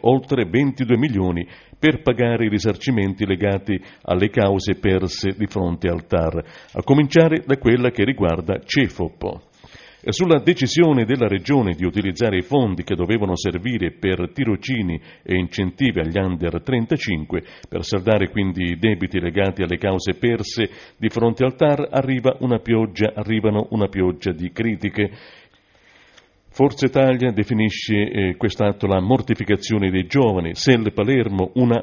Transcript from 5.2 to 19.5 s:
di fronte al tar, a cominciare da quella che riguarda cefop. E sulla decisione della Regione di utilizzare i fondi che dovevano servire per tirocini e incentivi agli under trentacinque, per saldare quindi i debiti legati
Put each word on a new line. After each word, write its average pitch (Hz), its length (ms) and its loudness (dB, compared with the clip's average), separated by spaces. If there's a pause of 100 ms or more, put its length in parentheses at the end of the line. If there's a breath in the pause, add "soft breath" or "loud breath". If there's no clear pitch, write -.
di 104 120 -4
fronte 90 420 -4
al 85 180 -4
tar, 82 380 -2 (280 loud breath)
a - 100 -6
cominciare 151 640 4
da 135 100 2
quella 123 340 2
che 104 140 0
riguarda 90 580 -2
cefop. 92 800 -4 (680 loud breath)
E 110 60 -4
sulla 165 300 2
decisione 156 640 4
della 123 200 0
Regione 98 460 2
di 85 140 -2
utilizzare 98 500 0
i 92 60 0
fondi 113 420 0
che 101 100 -2
dovevano 92 400 0
servire 90 580 -2
per 90 420 -2
tirocini 107 680 -2 (220 loud breath)
e 92 160 0
incentivi 92 600 -2
agli 82 180 -2
under 85 440 -2
trentacinque, 110 800 -4 (240 loud breath)
per 87 160 -8
saldare 98 460 0
quindi 92 440 -2
i 82 40 -4
debiti 92 420 0
legati 95 440 -2